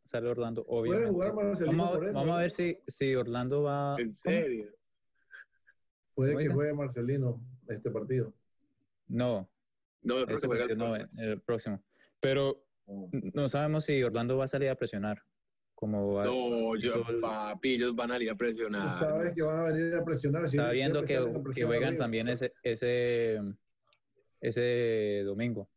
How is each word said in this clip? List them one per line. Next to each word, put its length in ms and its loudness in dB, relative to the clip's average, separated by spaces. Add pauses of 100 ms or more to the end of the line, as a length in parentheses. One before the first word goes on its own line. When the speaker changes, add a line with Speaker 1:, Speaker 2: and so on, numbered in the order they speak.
Speaker 1:
sale 240 -2
Orlando, 340 -2
Speaker 2:
Puede 180 -2
Speaker 1:
obviamente. 300 2
Speaker 2:
jugar 220 0
Marcelino 440 2
Speaker 1:
Vamos 120 2
a, 60 0
Speaker 2:
Moreno, 180 -2
Speaker 1:
vamos 220 2
a 20 0
Speaker 2:
¿verdad? 60 2
Speaker 1:
ver 80 0
si, 260 -2 (100)
si 280 0
Orlando 480 0
va 340 0
Speaker 3:
¿En 120 0
Speaker 1:
¿cómo? 40 -8
Speaker 3:
serio? 580 0 (1400)
Speaker 2:
Puede 200 2
Speaker 1:
¿Cómo 40 0
Speaker 2:
que 60 2
Speaker 1:
dice? 100 2
Speaker 2:
juegue 200 2
Marcelino 680 -2 (260)
este 220 -6
partido. 420 -2 (760)
Speaker 1:
No. 420 0 (540)
Speaker 3:
No, 160 0
yo 60 2
creo 100 0
Speaker 1:
Este 120 -2
Speaker 3:
que 0 -
juega 180 2
el 40 0
Speaker 1:
partido 180 0
no, 60 0
Speaker 3:
próximo. 280 -6
Speaker 1:
el 200 -2
próximo. 420 -4 (360)
Pero 460 0 (260)
Speaker 2:
Oh. 220 -10
Speaker 1:
n-, 220 -4
no 120 0
sabemos 380 0
si 160 2
Orlando 340 0
va 100 2
a 20 0
salir 220 0
a 60 0
presionar. 460 -4 (540)
Como 380 0
va, 120 2
Speaker 3:
No, 500 0
yo, 140 0
Speaker 1:
hizo 200 0
el 100 0
Speaker 3:
papi, 560 -2
ellos 200 0
van 160 -2
a 80 0
ir 100 0
a 40 -2
Speaker 2:
Tú 60 -8
Speaker 3:
presionar. 580 -2
Speaker 2:
sabes 380 0
que 80 0
van 160 0
a 120 0
venir 220 0
a 100 0
presionar. 420 0
Speaker 1:
Estaba 260 2
Speaker 2:
Siempre, 40 2
Speaker 1:
viendo 240 2
Speaker 2:
siempre 80 -2
Speaker 1:
que, 120 2
Speaker 2:
salen 100 2
a 80 -2
Speaker 1:
que 60 -6
Speaker 2:
presionar 260 -2
Speaker 1:
juegan 200 4
Speaker 2:
arriba. 140 0
Speaker 1:
también 260 0
ese, 240 -2 (100)
ese, 760 2 (1000)
ese 840 2
domingo. 540 -2